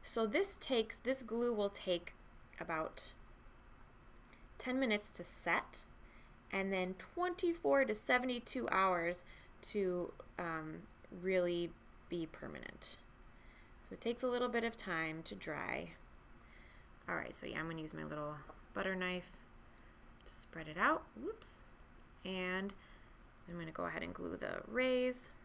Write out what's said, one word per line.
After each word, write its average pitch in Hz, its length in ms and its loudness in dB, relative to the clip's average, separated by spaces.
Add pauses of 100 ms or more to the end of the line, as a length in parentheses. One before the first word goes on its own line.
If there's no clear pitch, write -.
So 226 240 2
this 311 340 2
takes, 226 360 4
this 262 260 0
glue 233 300 2
will 202 180 4
take 175 440 0 (460)
about 160 520 -2 (1500)
ten 254 200 0
minutes 220 320 4
to - 140 -8
set, - 580 0 (720)
and 190 200 2
then 185 220 2
twenty-four 339 920 4
to 214 80 2
seventy-two 247 720 2
hours 180 560 6 (360)
to, 180 520 0 (260)
um, 160 440 -2 (380)
really 175 520 4 (360)
be 170 220 0
permanent. - 680 -10 (920)
So 190 60 -8
it 185 60 -12
takes 240 220 0
a 254 60 4
little 247 200 4
bit 233 140 4
of 226 140 0
time 160 480 0
to - 100 -6
dry. 165 540 -2 (1200)
All 175 80 0
right, - 200 -2
so - 100 -6
yeah, - 120 -4
I'm 160 100 -2
gonna 160 140 -4
use 156 100 -6
my 156 120 -6
little 151 320 -4 (360)
butter 190 220 0
knife 180 380 -2 (920)
to - 80 -16
spread - 360 -10
it 156 100 -4
out. 269 240 6 (180)
Whoops. - 440 -6 (600)
And 185 480 0 (760)
I'm 175 100 -6
gonna 160 140 -4
go - 140 0
ahead - 180 -2
and 175 100 -4
glue 175 220 -4
the 50 320 -2
rays. 254 640 4 (120)